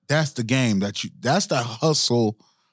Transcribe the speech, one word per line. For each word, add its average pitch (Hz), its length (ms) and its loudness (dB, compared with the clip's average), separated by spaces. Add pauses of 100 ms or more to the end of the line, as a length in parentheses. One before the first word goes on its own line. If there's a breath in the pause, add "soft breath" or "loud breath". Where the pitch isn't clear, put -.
that's 147 220 0
the 120 120 -6
game 113 360 2
that 101 240 -4
you, 95 160 -10
that's 165 260 0
the 151 120 -2
hustle. 120 800 0 (360)